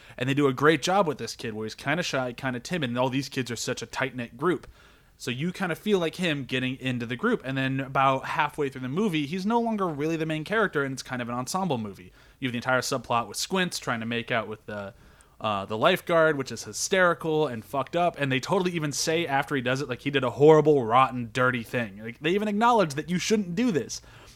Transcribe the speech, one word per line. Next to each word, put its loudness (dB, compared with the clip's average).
And -4
they 2
do 4
a 2
great 4
job 2
with -4
this -10
kid -8
where -8
he's -8
kinda -2
shy, -2
kinda -6
timid, -4
and -2
all 2
these -2
kids -4
are -6
such -6
a -8
tight-knit -6
group. -2
So -6
you -4
kinda -4
feel 0
like -2
him -2
getting -2
into -2
the -4
group. 0
And -4
then 0
about 2
halfway -2
through -10
the -6
movie, 0
he's -4
no 2
longer 0
really -2
the -2
main -4
character, 0
and -4
it's -8
kind -8
of -8
an -6
ensemble -2
movie. -10
You 0
have -4
the -4
entire 2
subplot -2
with -14
Squints -2
trying -4
to -6
make -4
out -2
with -12
the, -10
uh, -2
the -4
lifeguard, 4
which -6
is -10
hysterical 0
and -8
fucked -6
up. 0
And 0
they 2
totally 0
even -2
say 0
after 0
he 0
does 0
it, -6
like, -8
he -4
did 2
a 0
horrible, 8
rotten, 4
dirty 2
thing. -4
Like, -10
they 0
even 0
acknowledge 4
that -4
you 0
shouldn't 0
do 2
this. -2